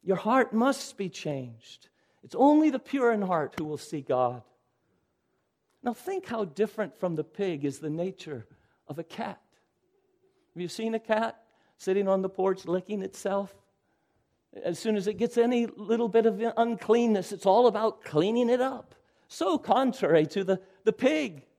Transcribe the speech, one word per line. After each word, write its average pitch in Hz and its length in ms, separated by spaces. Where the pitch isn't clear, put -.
Your 185 120
heart 240 340
must 240 460
be 196 100
changed. 127 800
It's - 120
only 302 340
the 262 80
pure 247 360
in 208 80
heart 170 360
who 160 60
will 151 140
see 151 240
God. 127 420
Now 240 120
think 370 320
how 226 180
different 185 540
from 175 180
the 151 80
pig 165 400
is 139 160
the 156 100
nature 160 560
of 151 140
a 165 60
cat. - 360
Have 170 80
you 180 60
seen 220 260
a 220 60
cat 220 420
sitting 190 320
on 190 120
the 185 60
porch 190 380
licking 185 360
itself? 196 540
As - 260
soon 220 200
as 190 100
it 214 60
gets 233 240
any 233 300
little 220 420
bit 226 160
of 214 180
uncleanness, 226 760
it's 196 140
all 220 220
about 214 360
cleaning 220 460
it 247 100
up. 262 360
So 330 280
contrary 190 680
to 196 160
the, 185 180
the 220 80
pig 262 540